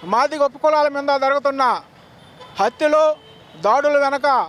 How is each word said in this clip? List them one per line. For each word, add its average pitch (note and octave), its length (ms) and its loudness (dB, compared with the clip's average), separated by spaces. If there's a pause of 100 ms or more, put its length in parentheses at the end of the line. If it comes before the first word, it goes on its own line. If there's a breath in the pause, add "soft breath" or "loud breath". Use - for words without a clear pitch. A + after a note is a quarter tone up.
(140)
మాదిగ C#4+ 360 0
ఉపకులాల D4+ 460 0
మీద C#4 160 -4 (120)
జరుగుతున్న C4+ 400 -2 (960)
హత్యలు, D4+ 440 2 (600)
దాడుల C#4+ 380 2
వెనక C#4 240 -2 (220)